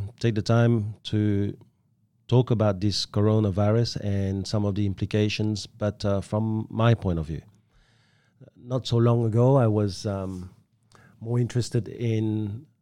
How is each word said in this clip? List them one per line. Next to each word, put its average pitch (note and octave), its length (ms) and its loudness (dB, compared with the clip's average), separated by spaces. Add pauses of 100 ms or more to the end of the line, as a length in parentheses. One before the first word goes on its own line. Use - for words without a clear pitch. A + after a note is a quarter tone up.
(180)
take A2+ 160 0
the G#2 60 -2
time A2+ 640 2
to G#2 520 -2 (720)
talk B2 240 4
about G#2 300 0
this G2+ 240 -2
coronavirus G#2+ 920 2
and G2 500 -4
some G#2 180 -2
of G2+ 120 -2
the G#2 100 0
implications, G#2 800 -2
but, - 400 -6
uh, G2 160 -2
from A2 480 -4
my A#2 240 4
point F2+ 240 -2
of D#2 80 -6
view. D#2 160 -8 (1120)
Not B2+ 300 -6
so B2 100 2
long A#2 300 4
ago, A#2+ 300 4
I B2 100 4
was, G#2 400 0
um, F#2+ 420 -6 (720)
more A#2 180 -4
interested A#2+ 480 -2
in A2 800 -2 (180)